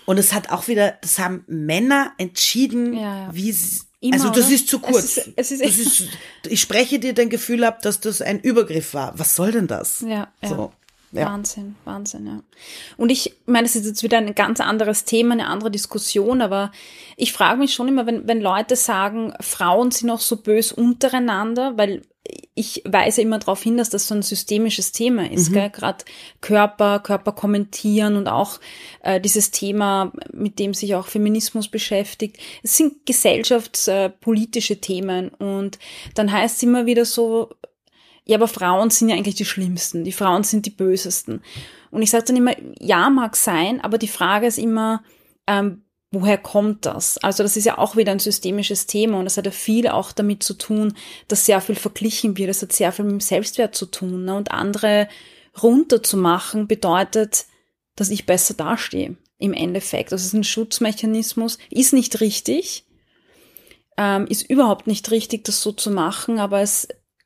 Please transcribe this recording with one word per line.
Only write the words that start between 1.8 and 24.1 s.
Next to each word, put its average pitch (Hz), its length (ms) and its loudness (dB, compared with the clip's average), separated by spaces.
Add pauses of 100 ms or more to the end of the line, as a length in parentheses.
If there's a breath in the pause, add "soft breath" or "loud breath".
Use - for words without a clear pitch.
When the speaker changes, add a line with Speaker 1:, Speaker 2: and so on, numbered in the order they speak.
Speaker 1:
entschieden, 240 760 0
Speaker 2:
Ja, 208 240 -6
ja. 190 160 -12
Speaker 1:
wie 190 180 -4
sie, - 300 -4 (180)
Speaker 2:
Immer, 262 160 2
Speaker 1:
also 269 140 4
das 233 180 4
Speaker 2:
oder? 277 80 4
Speaker 1:
ist 277 120 2
zu - 120 0
Speaker 2:
Es - 20 -12
Speaker 1:
kurz. 247 360 2
Speaker 2:
ist, - 200 -6
es 247 140 -2
ist 269 120 -2
Speaker 1:
Das 208 140 2
ist, 226 300 0 (400 loud breath)
ich 220 120 0
spreche 247 400 2
dir 247 140 -2
dein 240 160 2
Gefühl 226 340 0
ab, - 180 0
dass 208 200 -2
das 208 200 -4
ein 202 200 -2
Übergriff 202 520 0
war. 143 240 -6
Was - 180 0
soll 196 180 2
denn 208 140 0
das? - 340 -6
Speaker 2:
Ja, 220 260 -6 (140)
ja. 208 80 -6
Speaker 1:
So, - 240 -6 (400)
ja. 151 160 -2
Speaker 2:
Wahnsinn, 202 460 -8 (100)
Wahnsinn, 202 420 -10
ja. 214 160 -12 (540 loud breath)
Und 233 140 4
ich - 240 -4 (100)
meine, 233 180 4
das 233 140 0
ist 208 80 -4
jetzt 214 180 -4
wieder 233 140 4
ein 208 180 -2
ganz 208 240 2
anderes 214 460 0
Thema, 233 280 4
eine 226 140 -2
andere 208 240 -4
Diskussion, 208 720 0
aber 202 300 -2 (440 loud breath)
ich 233 160 -2
frage 202 280 2
mich 277 140 2
schon 247 140 -2
immer, 262 180 2
wenn, 233 220 -2
wenn 226 140 2
Leute 202 340 0
sagen, 214 640 -2
Frauen 196 520 2
sind 240 180 0
auch 233 100 -2
so - 180 -2
bös 220 360 2
untereinander, 240 1040 0
weil 202 240 0 (540)
ich - 300 -6
weise 208 360 4
immer 220 160 0
darauf 190 240 -4
hin, 226 160 0
dass 233 120 0
das - 180 -2
so 214 80 -2